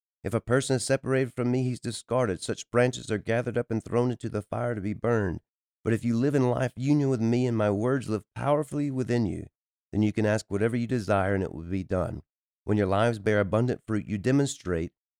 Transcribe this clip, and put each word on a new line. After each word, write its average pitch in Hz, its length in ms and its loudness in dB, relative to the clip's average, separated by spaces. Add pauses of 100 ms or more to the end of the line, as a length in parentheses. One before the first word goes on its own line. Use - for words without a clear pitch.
(220)
If 98 120 -4
a 113 60 -2
person 131 360 0
is - 80 -4
separated 131 500 0
from 123 160 -2
me, 127 140 0
he's 127 160 -4
discarded. 117 640 -2
Such - 280 -8
branches 120 400 2
are 107 80 0
gathered 113 400 -2
up 117 120 -4
and 113 120 -2
thrown 123 300 0
into 113 160 -8
the 107 140 -4
fire 117 320 -4
to 107 60 -6
be 101 120 -4
burned. 104 480 0 (420)
But 117 120 0
if 110 100 -2
you 117 100 2
live 135 200 2
in 127 160 4
life 123 260 -2
union 139 320 2
with 123 140 0
me 120 240 2
and 117 100 0
my 104 140 2
words 117 380 0
live 107 160 -4 (100)
powerfully 147 560 -2
within 120 340 0
you, 87 220 -4 (460)
then 104 100 2
you 107 100 4
can 110 140 2
ask 107 220 2
whatever 110 280 0
you 117 100 -2
desire 101 480 0
and 95 80 2
it - 120 -4
will 82 80 -10
be 92 200 -4
done. 85 380 -2 (440)
When 107 120 2
your 101 100 4
lives 107 320 2
bear 104 220 2
abundant 110 460 0
fruit, 107 200 -2
you 101 120 -4
demonstrate 95 720 0 (280)